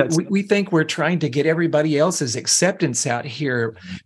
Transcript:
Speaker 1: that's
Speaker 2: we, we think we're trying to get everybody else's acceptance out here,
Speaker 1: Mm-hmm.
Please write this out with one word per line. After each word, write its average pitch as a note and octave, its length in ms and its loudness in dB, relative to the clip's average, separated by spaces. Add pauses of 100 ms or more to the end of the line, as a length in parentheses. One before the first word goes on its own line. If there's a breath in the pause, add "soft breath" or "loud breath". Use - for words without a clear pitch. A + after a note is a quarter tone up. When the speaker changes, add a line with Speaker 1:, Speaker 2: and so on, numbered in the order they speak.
Speaker 1:
that's D#3+ 140 0
Speaker 2:
we, F3 80 0
we G3 180 0
think G3+ 300 0
we're D#3 120 4
trying D#3+ 340 0
to D#3 100 -2
get C3+ 160 0
everybody D#3 540 2
else's D#3 380 0
acceptance F3 720 0
out A#2+ 200 -2
here, B2 460 -2
Speaker 1:
Mm-hmm. - 340 -14